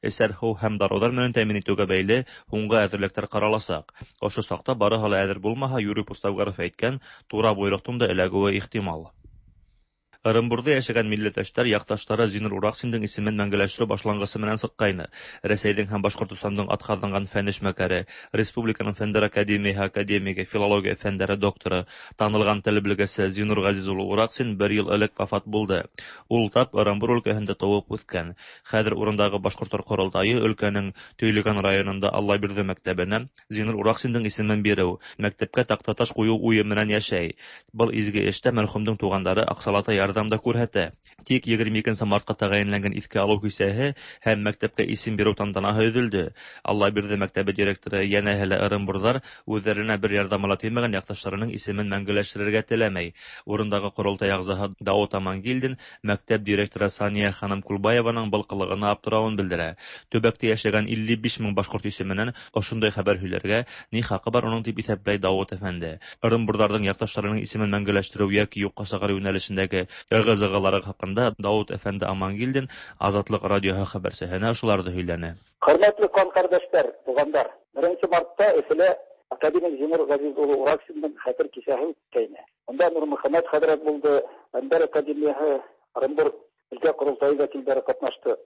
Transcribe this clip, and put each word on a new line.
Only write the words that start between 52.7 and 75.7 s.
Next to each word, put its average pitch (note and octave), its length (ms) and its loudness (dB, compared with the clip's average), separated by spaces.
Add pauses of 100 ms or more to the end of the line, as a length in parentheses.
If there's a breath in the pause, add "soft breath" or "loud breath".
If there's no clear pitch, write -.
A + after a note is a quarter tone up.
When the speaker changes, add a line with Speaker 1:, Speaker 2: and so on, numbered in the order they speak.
Speaker 1:
теләмәй. F#2+ 400 0 (340 loud breath)
Урындағы G2+ 480 -2
ҡоролтай G2+ 400 0
ағзаһы F#2+ 460 -2
Дауыт G2+ 340 2
Амангилдин A2 600 -4 (260 loud breath)
мәктәп G#2 400 0
директоры G2+ 480 0
Сания G#2 400 0
ханым G2 320 -4
Кулбаеваның A2+ 720 0
был G#2 160 0
ҡылығына G2 480 -2
аптырауын A2 400 0
белдерә. F2 400 -2 (340 loud breath)
Төбәктә A2+ 400 2
йәшәгән G#2+ 380 0
илле A2 320 0
биш A#2 180 -4
мең G#2 160 -2
башҡорт - 320 -2
исеменән G2+ 460 -4 (220 loud breath)
ошондай A2 360 0
хәбәр G2 300 0
һөйләргә F#2 460 -2 (260 loud breath)
ни A2+ 100 0
хаҡы G#2+ 300 -2
бар A#2 160 2
уның, A2+ 160 -2
дип A2 160 -4
иҫәпләй G2+ 400 -2
Дауыт F#2+ 320 0
әфәнде. F2+ 460 -6 (260 loud breath)
Ырымбурҙарҙың G#2+ 640 2
яҡташтарының G#2 560 -2
исемен G#2+ 320 -2
мәңгеләштереү G2+ 640 0
йәки G2+ 240 -2
юҡҡа G2+ 240 -6
сығарыу G2 320 -2
йүнәлешендәге F#2+ 640 -2 (300 loud breath)
ығы-зығылары G2+ 720 4
хаҡында G2+ 500 -2
Дауыт G#2 400 0
әфәнде G2+ 320 -4
Амангилдин G#2+ 640 -2 (280 loud breath)
Азатлыҡ G2+ 440 0 (100)
радиоһы G2 380 2
хәбәрсеһенә F#2 640 -2
ошоларҙы F#2+ 400 0
һөйләне. E2+ 400 -4 (260)
Speaker 2:
Хөрмәтле G#3 540 6